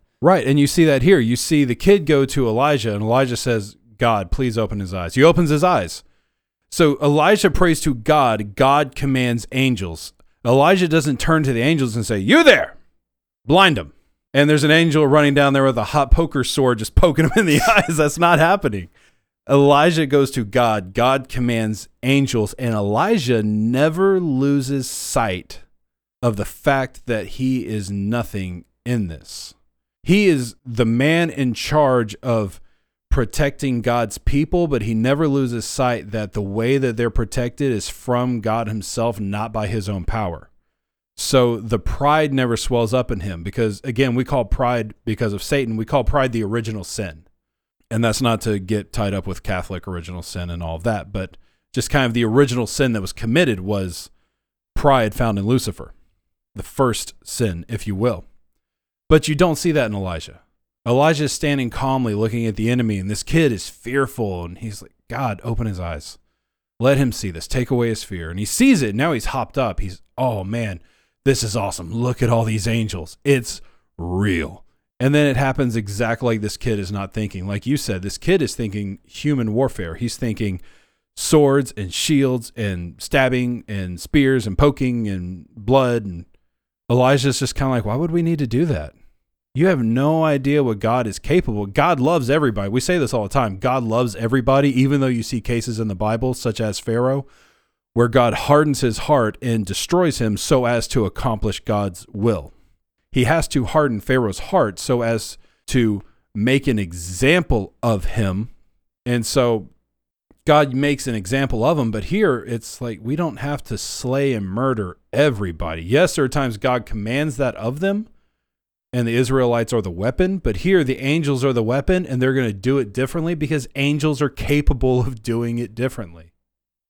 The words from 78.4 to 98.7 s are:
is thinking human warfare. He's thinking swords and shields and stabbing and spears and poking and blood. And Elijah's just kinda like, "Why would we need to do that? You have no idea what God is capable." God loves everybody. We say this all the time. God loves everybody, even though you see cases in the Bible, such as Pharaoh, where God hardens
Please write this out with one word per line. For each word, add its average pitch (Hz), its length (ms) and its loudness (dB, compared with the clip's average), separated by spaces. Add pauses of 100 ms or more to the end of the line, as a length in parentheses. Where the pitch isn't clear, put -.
is - 140 -4
thinking 101 480 -6
human 127 500 -2
warfare. 107 420 -2
He's 113 200 -6
thinking 104 460 -4 (560)
swords 139 580 2
and 92 180 -8
shields 135 640 0
and 92 440 -6
stabbing 123 680 0
and 90 320 -8
spears 131 480 2
and 95 100 -6
poking 127 500 2
and 90 480 -8
blood. 117 500 0
And 90 200 -10 (640)
Elijah's 127 500 2
just 131 160 -4
kinda 135 160 0
like, 113 140 -2
"Why 110 100 -2
would 160 160 -2
we 170 100 0
need 165 180 0
to 139 80 -2
do 127 180 0
that? 85 280 -4 (600)
You 156 140 4
have 147 160 2
no 139 400 2
idea 143 400 2
what 110 160 -2
God 113 280 0
is 95 120 -8
capable." 120 460 0
God 147 340 2
loves 135 300 2
everybody. 117 400 0
We 120 100 0
say 180 180 0
this 143 160 -2
all 113 100 0
the 95 60 -6
time. 110 280 -2
God 127 260 -2
loves 113 320 0
everybody, 135 540 2 (100)
even 139 220 4
though 131 60 2
you 120 160 -2
see 117 180 -6
cases 117 380 -4
in 110 100 -2
the 95 60 -6
Bible, 113 380 -2
such 117 280 -4
as 107 180 -4
Pharaoh, 127 460 -2 (680)
where 117 140 4
God 120 280 2
hardens 147 460 2